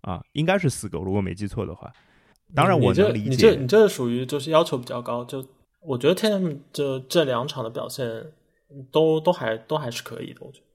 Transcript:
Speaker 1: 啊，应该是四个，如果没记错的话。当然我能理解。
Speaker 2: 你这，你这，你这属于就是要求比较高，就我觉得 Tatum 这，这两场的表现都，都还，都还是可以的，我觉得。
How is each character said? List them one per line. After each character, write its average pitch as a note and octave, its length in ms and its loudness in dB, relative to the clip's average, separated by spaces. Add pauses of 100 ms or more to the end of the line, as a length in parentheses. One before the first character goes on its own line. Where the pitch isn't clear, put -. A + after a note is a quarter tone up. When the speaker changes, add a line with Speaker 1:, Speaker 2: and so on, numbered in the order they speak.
Speaker 1:
啊， F2+ 200 -8 (120)
应 D#3 120 -2
该 F#3+ 140 2
是 E3 100 2
四 - 180 -8
个， D#2+ 120 -6
如 F#2 120 -4
果 G2+ 80 0
没 F#2 140 -4
记 G2+ 140 -8
错 G2 180 -6
的 D#2+ 80 -10
话。 - 180 -18 (640)
当 D#3 140 4
然 F3+ 120 4
我 A#2+ 140 6
能 G3 180 4
理 G#2+ 120 -2
解。 C3+ 60 -2
Speaker 2:
你 C3 60 2
这， G3+ 140 8
你 F3+ 60 6
这， C#3 60 -4
你 C3 60 -4
这 G#3 200 6
属 B2 240 -2
于 A#2+ 160 -2
就 D3 120 -4
是 D3 120 -6
要 D#3+ 120 6
求 D3+ 140 -4
比 A#2+ 80 -8
较 B2 160 -8
高， A#2+ 240 -6
就 C3 180 -10 (360)
我 C#3 180 -6
觉 B2 100 2
得 F3 60 6
Tatum F#3 460 -2 (120)
这， C3+ 280 -4
这 D#3 240 0
两 B2+ 240 -2
场 C3+ 160 -8
的 A2+ 80 -8
表 A2+ 180 -10
现 B2+ 160 -8 (840)
都， D#3 280 4
都 F3 140 2
还， A2+ 240 -2
都 - 180 -6
还 D3 140 -4
是 - 140 -10
可 - 180 -14
以 - 120 -12
的， - 80 -20
我 C#3 100 -20
觉 - 80 -20
得。 - 160 -20